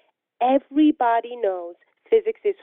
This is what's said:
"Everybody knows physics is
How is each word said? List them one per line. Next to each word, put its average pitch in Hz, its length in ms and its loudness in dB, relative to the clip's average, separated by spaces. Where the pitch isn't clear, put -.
"Everybody 254 960 0
knows 180 400 -6
physics 220 340 0
is 208 200 -2